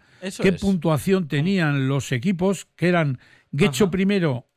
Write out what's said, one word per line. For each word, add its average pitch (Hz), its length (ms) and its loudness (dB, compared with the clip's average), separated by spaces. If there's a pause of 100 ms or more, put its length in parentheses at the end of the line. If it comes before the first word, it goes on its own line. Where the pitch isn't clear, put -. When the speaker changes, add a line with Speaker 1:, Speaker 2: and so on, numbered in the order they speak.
(220)
Speaker 1:
Eso 190 200 -10
Speaker 2:
qué 196 80 4
Speaker 1:
es. 180 120 0
Speaker 2:
puntuación 185 640 0
Speaker 1:
Ujú. 143 40 -8
Speaker 2:
tenían 147 640 0
los 139 240 -2
equipos, 175 520 -2 (120)
que 165 100 0
eran 160 320 0 (380)
Guecho 202 280 2
Speaker 1:
Ajá. 165 60 2
Speaker 2:
primero, 185 640 0